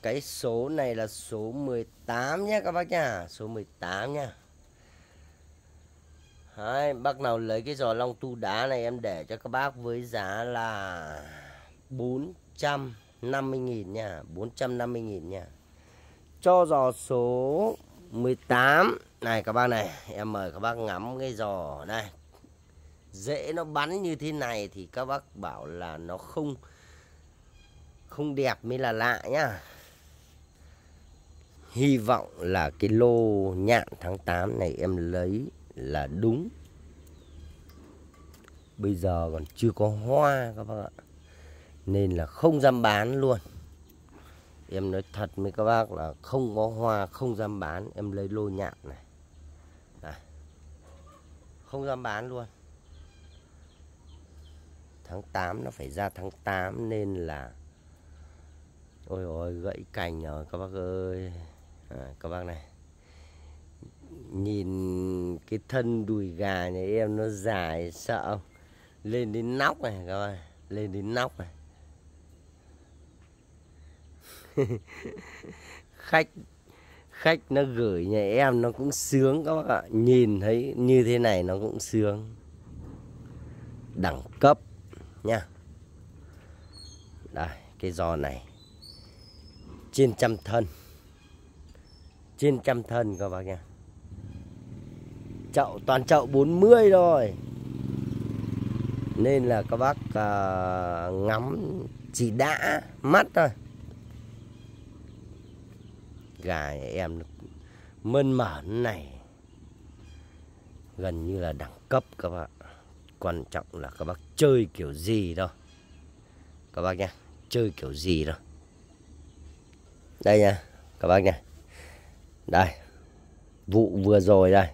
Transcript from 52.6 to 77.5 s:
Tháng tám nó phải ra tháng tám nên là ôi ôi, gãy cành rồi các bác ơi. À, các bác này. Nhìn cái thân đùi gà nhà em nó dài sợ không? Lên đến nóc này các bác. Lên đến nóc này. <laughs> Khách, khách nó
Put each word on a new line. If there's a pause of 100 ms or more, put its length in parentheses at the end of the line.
Tháng (120)
tám
nó
phải
ra
tháng (140)
tám
nên
là (1600)
ôi
ôi,
gãy (100)
cành
rồi
các
bác
ơi. (560)
À,
các
bác
này. (1700)
Nhìn
cái
thân
đùi
gà
nhà
em
nó
dài
sợ
không? (640)
Lên
đến
nóc
này
các
bác. (320)
Lên
đến
nóc
này. (3000)
<laughs> (1200)
Khách, (800)
khách (100)
nó